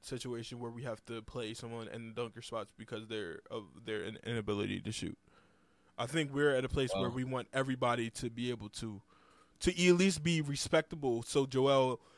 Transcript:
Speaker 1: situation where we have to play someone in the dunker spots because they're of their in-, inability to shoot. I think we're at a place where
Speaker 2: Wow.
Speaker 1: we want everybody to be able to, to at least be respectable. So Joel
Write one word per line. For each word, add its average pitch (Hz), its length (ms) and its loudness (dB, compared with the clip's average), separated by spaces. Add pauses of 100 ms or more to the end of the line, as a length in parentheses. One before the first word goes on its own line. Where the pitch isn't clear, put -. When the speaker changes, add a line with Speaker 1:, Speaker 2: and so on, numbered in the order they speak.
Speaker 1:
situation 120 560 -8
where 117 100 -8
we 120 140 -10
have 113 220 -8
to 113 140 -8
play 113 320 -8
someone 113 360 -10
in 117 180 -10
the 113 80 -14
dunker 117 280 -8
spots 110 340 -8
because 110 320 -10
they're 104 320 -6 (100)
of 110 140 -8 (200)
their 110 200 -4
in-, 110 200 -8
inability 104 560 -2
to 107 120 -6
shoot. - 260 -6 (800)
I 120 80 -2
think 143 260 -2
we're 143 220 4
at 131 100 2
a 127 40 -4
place 135 260 0
where 98 160 0
Speaker 2:
Wow. 120 40 -6
Speaker 1:
we 127 100 -2
want 127 280 -4
everybody 127 580 2
to 120 200 -6
be 120 200 -4
able 104 200 -6
to, 107 300 -8 (600)
to 185 100 2 (180)
at 175 80 10
least 175 280 6
be 165 180 4
respectable. 143 800 0
So 139 240 2
Joel 131 540 4 (180)